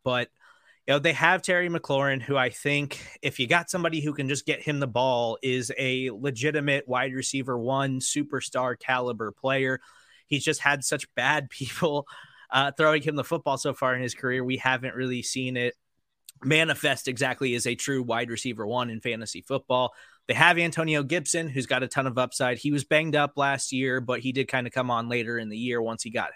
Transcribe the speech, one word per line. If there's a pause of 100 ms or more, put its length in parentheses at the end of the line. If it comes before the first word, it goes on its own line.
but, (580)
you
know,
they
have
Terry
McLaurin,
who
I
think (220)
if
you
got
somebody
who
can
just
get
him
the
ball
is
a
legitimate
wide
receiver
one
superstar
caliber
player. (460)
He's
just
had
such
bad
<laughs>
people, (440)
uh,
throwing
him
the
football
so
far
in
his
career.
We
haven't
really
seen
it (640)
manifest
exactly
as
a
true
wide
receiver
one
in
fantasy
football. (320)
They
have
Antonio
Gibson,
who's
got
a
ton
of
upside.
He
was
banged
up
last
year,
but
he
did
kinda
come
on
later
in
the
year
once
he
got